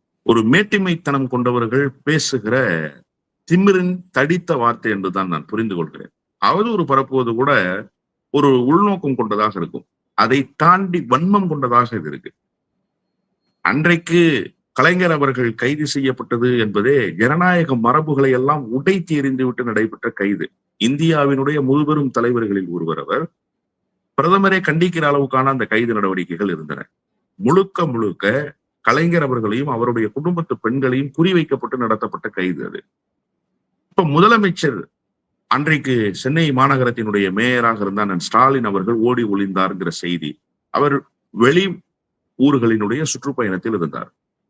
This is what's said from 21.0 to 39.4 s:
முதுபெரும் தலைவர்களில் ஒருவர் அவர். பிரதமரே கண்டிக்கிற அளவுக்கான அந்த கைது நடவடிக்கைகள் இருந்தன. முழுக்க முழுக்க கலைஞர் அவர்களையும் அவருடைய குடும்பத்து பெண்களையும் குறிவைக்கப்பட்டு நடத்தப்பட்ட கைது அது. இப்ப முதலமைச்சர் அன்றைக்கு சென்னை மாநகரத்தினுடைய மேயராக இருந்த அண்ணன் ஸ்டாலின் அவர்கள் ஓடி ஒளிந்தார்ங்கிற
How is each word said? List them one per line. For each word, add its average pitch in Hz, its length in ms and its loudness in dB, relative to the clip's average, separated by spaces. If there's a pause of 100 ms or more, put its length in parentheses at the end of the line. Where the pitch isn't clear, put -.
முதுபெரும் 143 500 0
தலைவர்களில் 113 580 0
ஒருவர் 82 300 -6
அவர். 87 240 -4 (920)
பிரதமரே 190 440 2
கண்டிக்கிற 170 460 0
அளவுக்கான 139 360 0
அந்த 135 220 0
கைது 117 280 0
நடவடிக்கைகள் 95 540 -2
இருந்தன. 78 420 -8 (500)
முழுக்க 185 460 2
முழுக்க 117 680 -2 (320)
கலைஞர் 165 380 2
அவர்களையும் 120 440 -2
அவருடைய 117 420 -2
குடும்பத்து 160 480 -4
பெண்களையும் 131 600 -2
குறிவைக்கப்பட்டு 156 600 0
நடத்தப்பட்ட 110 520 -4
கைது 90 360 -4
அது. 50 160 -12 (1080)
இப்ப 185 160 0
முதலமைச்சர் 170 720 2 (680)
அன்றைக்கு 135 480 0 (160)
சென்னை 151 400 0
மாநகரத்தினுடைய 120 800 2
மேயராக 117 500 0
இருந்த 101 200 -2
அண்ணன் 95 180 -2
ஸ்டாலின் 127 440 2
அவர்கள் 101 320 -2
ஓடி 120 280 0
ஒளிந்தார்ங்கிற 95 640 -2